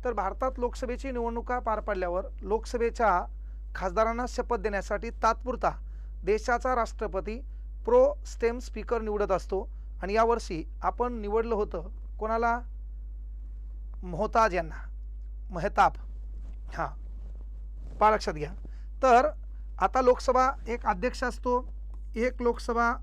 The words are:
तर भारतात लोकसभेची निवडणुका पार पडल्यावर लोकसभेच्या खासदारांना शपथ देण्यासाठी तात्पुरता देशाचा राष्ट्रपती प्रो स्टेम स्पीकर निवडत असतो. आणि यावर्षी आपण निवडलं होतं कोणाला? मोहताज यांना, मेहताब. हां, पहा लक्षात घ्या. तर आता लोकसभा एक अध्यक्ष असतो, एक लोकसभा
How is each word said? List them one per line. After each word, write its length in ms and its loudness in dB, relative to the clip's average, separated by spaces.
तर 80 0
भारतात 460 -2
लोकसभेची 520 -4
निवडणुका 480 -2
पार 220 0
पडल्यावर 440 -2
लोकसभेच्या 680 2
खासदारांना 540 2
शपथ 300 0
देण्यासाठी 520 -2
तात्पुरता 480 2
देशाचा 500 2
राष्ट्रपती 600 -2
प्रो 180 8
स्टेम 340 0
स्पीकर 440 -2
निवडत 300 0
असतो. 300 0
आणि 120 -2
यावर्षी 480 2
आपण 300 0
निवडलं 420 0
होतं 340 -2
कोणाला? 400 2
मोहताज 520 2
यांना, 280 -2
मेहताब. 460 4
हां, 140 -4
पहा 140 8
लक्षात 240 2
घ्या. 180 -4
तर 280 10
आता 240 4
लोकसभा 460 6
एक 180 -2
अध्यक्ष 380 0
असतो, 340 0
एक 260 0
लोकसभा 500 2